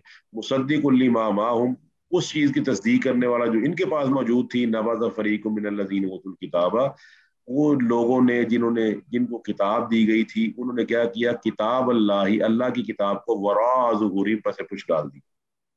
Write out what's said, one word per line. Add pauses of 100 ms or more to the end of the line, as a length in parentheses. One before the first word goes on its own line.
(360)
मुसद्दिकुल
लिमा
माहुम, (360)
उस
चीज़
की
तस्दीक
करने
वाला
जो
इनके
पास
मौजूद
थी,
नबज़
फरीकुम
मिनल्लज़ीना
ऊतुल
किताबा, (600)
वो
लोगों
ने
जिन्होंने, (180)
जिनको
किताब
दी
गई
थी,
उन्होंने
क्या
किया? (100)
किताब
अल्लाह,
अल्लाह
की
किताब
को
वरा
ज़ुहूरिहिम,
पसे
पुश
डाल
दी। (560)